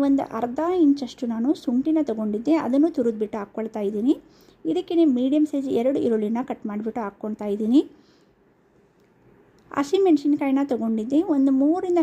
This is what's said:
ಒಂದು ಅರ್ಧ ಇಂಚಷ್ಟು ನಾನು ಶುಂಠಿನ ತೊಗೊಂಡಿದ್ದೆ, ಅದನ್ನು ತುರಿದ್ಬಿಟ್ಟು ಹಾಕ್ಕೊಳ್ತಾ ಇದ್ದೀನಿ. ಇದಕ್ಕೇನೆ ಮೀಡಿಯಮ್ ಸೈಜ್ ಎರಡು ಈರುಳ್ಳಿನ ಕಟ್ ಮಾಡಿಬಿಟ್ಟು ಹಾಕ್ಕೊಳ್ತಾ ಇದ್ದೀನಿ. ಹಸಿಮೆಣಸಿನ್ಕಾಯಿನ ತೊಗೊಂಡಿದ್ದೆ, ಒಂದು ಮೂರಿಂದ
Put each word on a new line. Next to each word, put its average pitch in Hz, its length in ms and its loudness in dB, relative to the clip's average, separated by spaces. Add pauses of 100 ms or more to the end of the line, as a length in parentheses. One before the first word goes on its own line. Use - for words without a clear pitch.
ಒಂದು 277 340 0
ಅರ್ಧ 240 180 -6 (260)
ಇಂಚಷ್ಟು 277 480 0
ನಾನು 226 140 -2 (160)
ಶುಂಠಿನ 285 340 0 (140)
ತೊಗೊಂಡಿದ್ದೆ, 220 440 0 (100)
ಅದನ್ನು 277 320 2
ತುರಿದ್ಬಿಟ್ಟು 220 460 -2
ಹಾಕ್ಕೊಳ್ತಾ 220 360 -8 (100)
ಇದ್ದೀನಿ. 226 260 0 (560)
ಇದಕ್ಕೇನೆ 339 340 2 (120)
ಮೀಡಿಯಮ್ 294 340 2
ಸೈಜ್ 277 180 -4 (120)
ಎರಡು 277 240 0
ಈರುಳ್ಳಿನ 220 320 0 (140)
ಕಟ್ - 200 -10
ಮಾಡಿಬಿಟ್ಟು 220 360 -6
ಹಾಕ್ಕೊಳ್ತಾ 214 480 -8
ಇದ್ದೀನಿ. 226 260 4 (1900)
ಹಸಿಮೆಣಸಿನ್ಕಾಯಿನ 285 920 2
ತೊಗೊಂಡಿದ್ದೆ, 226 480 -2 (160)
ಒಂದು 269 240 4
ಮೂರಿಂದ 349 440 2